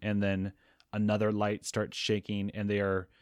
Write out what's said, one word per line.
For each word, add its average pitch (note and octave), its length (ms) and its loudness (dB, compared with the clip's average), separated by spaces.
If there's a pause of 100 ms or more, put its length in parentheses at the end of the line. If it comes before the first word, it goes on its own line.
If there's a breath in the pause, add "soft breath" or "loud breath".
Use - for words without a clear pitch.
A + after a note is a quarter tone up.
and G#2 200 0
then G2 300 0 (400 soft breath)
another G#2+ 400 2
light G#2 340 -2
starts - 320 -4
shaking, G2+ 540 -2
and G2+ 180 -4
they G#2 100 2
are F#2+ 280 0 (140 loud breath)